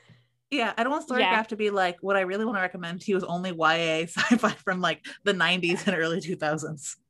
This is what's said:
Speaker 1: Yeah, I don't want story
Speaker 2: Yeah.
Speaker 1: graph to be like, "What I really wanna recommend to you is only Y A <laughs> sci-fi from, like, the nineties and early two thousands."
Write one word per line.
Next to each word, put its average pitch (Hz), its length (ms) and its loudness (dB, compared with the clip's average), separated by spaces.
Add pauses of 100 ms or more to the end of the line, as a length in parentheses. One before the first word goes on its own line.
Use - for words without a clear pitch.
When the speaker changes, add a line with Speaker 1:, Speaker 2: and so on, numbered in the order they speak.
(520)
Speaker 1:
Yeah, 233 260 -2
I 226 60 0
don't 262 80 0
want 311 120 -2
story 247 180 0
Speaker 2:
Yeah. 190 80 4
Speaker 1:
graph 220 180 2
to 226 80 -8
be 208 140 0
like, 185 320 0
"What 196 160 0
I 190 40 4
really 190 240 -2
wanna 214 140 -2
recommend 180 420 -6
to 214 100 -4
you 190 60 4
is - 60 -2
only 180 300 -4
Y 160 220 4
A 165 280 0
<laughs> 175 40 -6
sci-fi 220 440 2
from, 185 300 -2
like, 165 240 -2 (180)
the 202 100 4
nineties 175 540 2
and 185 100 4
early 165 220 0
two 165 160 -4
thousands." 151 640 -4 (120)